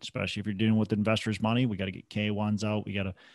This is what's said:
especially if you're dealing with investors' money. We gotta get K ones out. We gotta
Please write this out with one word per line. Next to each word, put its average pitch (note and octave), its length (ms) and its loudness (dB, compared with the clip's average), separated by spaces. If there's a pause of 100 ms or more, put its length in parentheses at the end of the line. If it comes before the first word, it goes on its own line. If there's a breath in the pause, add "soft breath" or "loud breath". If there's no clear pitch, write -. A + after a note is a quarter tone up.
especially - 380 -6
if G2+ 60 -6
you're G#2+ 80 -4
dealing A2 220 4
with A2 160 2
investors' G#2+ 480 2
money. A#2 260 2
We G#2+ 100 -2
gotta F#2 160 -4
get - 160 -12
K G#2+ 220 -2
ones G#2+ 340 0
out. G#2+ 220 -2
We G2 80 -6
gotta F#2+ 200 -2 (200 loud breath)